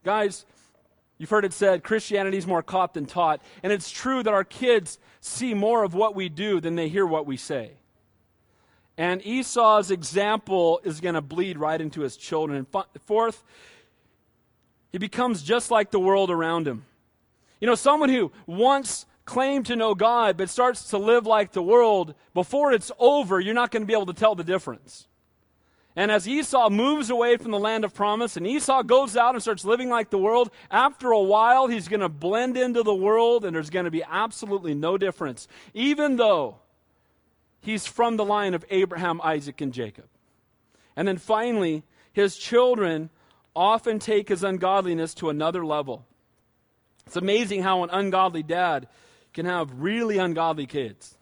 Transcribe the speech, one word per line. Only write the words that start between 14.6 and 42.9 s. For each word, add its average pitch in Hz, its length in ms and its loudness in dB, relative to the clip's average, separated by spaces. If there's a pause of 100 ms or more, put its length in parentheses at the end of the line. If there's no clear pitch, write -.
he 185 60 -8
becomes 208 460 -2
just 220 260 -2
like 214 220 2
the 202 80 0
world 190 320 2
around 165 360 0
him. 117 160 -6 (800)
You 214 60 0
know, 240 80 4
someone 285 340 2
who 226 220 0 (160)
once 240 580 0 (180)
claimed 269 440 -2
to 247 80 -2
know 220 180 0
God 214 420 2
but 185 140 -4
starts 247 400 0
to 214 80 -2
live 220 300 4
like 214 240 2
the 185 100 -4
world, 196 540 4 (180)
before 277 400 0
it's 226 240 -2
over, 240 420 4
you're 196 140 -2
not 240 160 0
gonna 214 160 -4
be 214 80 0
able 208 140 0
to 175 60 -8
tell 220 200 2
the 175 100 -8
difference. - 640 -8 (880)
And 202 160 0
as 196 160 0
Esau 254 420 2
moves 247 420 0
away 240 260 2
from 226 140 -8
the 202 80 -2
land 220 260 -2
of 190 80 -6
promise 214 420 -2
and 175 120 -6
Esau 269 340 0
goes 247 340 4
out 240 200 4
and 220 80 -4
starts 214 200 -4
living 240 260 0
like 233 200 0
the 202 80 -2
world, 226 320 2 (220)
after 254 400 2
a 214 100 6
while 226 460 4
he's 214 200 -4
gonna 196 220 -2
blend 214 480 -2
into 247 240 0
the 214 140 2
world 220 500 2
and 170 100 -4
there's 156 140 -4
gonna 175 220 -4
be 160 120 -4
absolutely 196 720 -4
no 165 240 -2
difference, 165 500 -6 (260)
even 285 420 0
though 185 420 2 (1040)
he's 214 240 -6
from 233 320 0
the 214 80 0
line 202 300 0
of 160 160 -6
Abraham, 175 520 -2
Isaac, 147 380 -4
and 139 100 -6
Jacob. 117 360 -12 (880)
And 175 120 -2
then 185 120 -2
finally, 214 640 -2 (280)
his 202 260 0
children 208 720 2 (440)